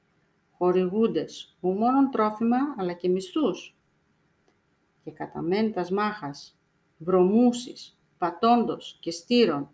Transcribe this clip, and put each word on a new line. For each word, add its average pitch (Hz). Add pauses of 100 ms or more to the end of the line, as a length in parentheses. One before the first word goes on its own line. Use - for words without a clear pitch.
(580)
χορηγούντες 180
ου 180
μόνον 254
τρόφιμα, 220 (200)
αλλά 180
και 180
μισθούς. 190 (1300)
Και 151
κατά 151
μεν 208
τας 175
μάχας, 202 (400)
βρωμούσης, 185 (180)
πατώντος 190
και 165
στήρων, 170